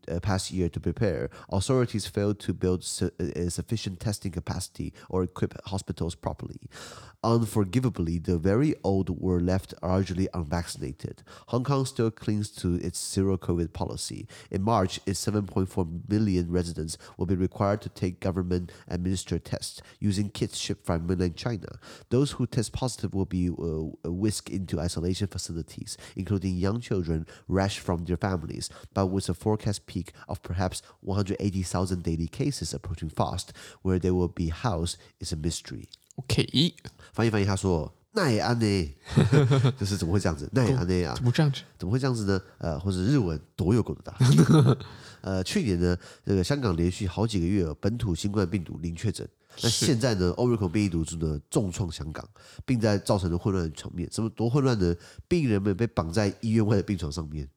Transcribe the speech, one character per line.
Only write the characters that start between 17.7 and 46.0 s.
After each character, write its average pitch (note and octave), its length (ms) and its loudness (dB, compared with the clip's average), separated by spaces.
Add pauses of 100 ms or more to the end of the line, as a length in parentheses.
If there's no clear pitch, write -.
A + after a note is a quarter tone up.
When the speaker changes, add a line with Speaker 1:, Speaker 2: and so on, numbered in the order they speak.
Speaker 1:
to - 80 -12
take F2+ 300 -4
government-administered F2+ 1300 -2
tests - 360 -8 (180)
using G#2 300 0
kits - 280 -4
shipped - 280 -6
from E2+ 200 0
mainland F2 300 0
China. A#2 320 -6 (420)
Those C3+ 220 2
who B2+ 160 -2
test - 240 -2
positive - 420 -4
will G2 120 0
be, F2+ 240 0
uh, D#2+ 600 -4
whisked G2 400 -2
into F#2 300 -4
isolation F2 480 -2
facilities, - 720 -10 (180)
including F#2+ 400 -2
young G2 240 0
children E2 460 -2 (240)
rash F#2+ 300 2
from F2 260 -2
their F2 100 0
families, E2+ 540 -4 (240)
but G2 140 2
with F#2+ 200 -2
a F2+ 60 0
forecast G#2+ 540 -2
peak - 260 -8 (160)
of - 140 -8
perhaps F#2 400 -2 (180)
one G2 160 -2
hundred G2 220 0
eighty F#2+ 240 0
thousand F2+ 400 -2
daily E2 240 -2
cases - 480 -4
approaching D#2+ 340 -8
fast, F2 420 -4 (300)
where F#2 160 2
they F2+ 140 2
will F2+ 180 2
be E2 200 -2
housed E2+ 480 -2 (220)
is - 140 -8
a - 20 -2
mystery. D2+ 540 -6 (260)
Speaker 2:
OK。 - 320 0 (640)
Speaker 1:
翻 A2 120 2
译 A#2 40 4
翻 G#2 120 2
译， G2 40 2
他 G2 100 2
说 F2 360 0 (220)
：“那 F#3+ 160 2
也 G#2+ 100 2
安 A#2 200 2
呢？” G2 360 2 (200)
Speaker 2:
<laughs> C#3+ 380 6
Speaker 1:
<laughs> B2+ 260 4
就 - 60 -2
是 G2 120 0
怎 F2 80 -2
么 E2 80 0
会 G2+ 60 4
这 F#2 100 2
样 E2+ 80 0
子 C#2+ 160 -8
？“那 B2+ 100 4
也 G2+ 120 4
安 E2+ 120 0
呢 F2+ 180 2
啊？” C2 100 -2
Speaker 2:
怎 - 80 -4
么 A#2+ 80 4
这 E3 100 2
样 D3 100 4
子？ - 100 -8 (160)
Speaker 1:
怎 - 100 -6
么 - 40 -2
会 B2+ 80 2
这 C3 60 0
样 B2+ 100 0
子 A2 100 -2
呢？ G2 160 2 (180)
呃， D2+ 200 -2
或 F#2+ 120 0
是 F#2 160 0
日 D3 100 4
文 E2+ 220 2 (160)
多 F2+ 180 4
有 A#2 80 6
狗 - 140 -4
的 - 80 -12
大。 - 120 -12 (580)
Speaker 2:
<laughs> - 480 -8
Speaker 1:
呃， F#2 220 0
去 F#3 200 0
年 F#2+ 160 2
呢， F2 180 4 (280)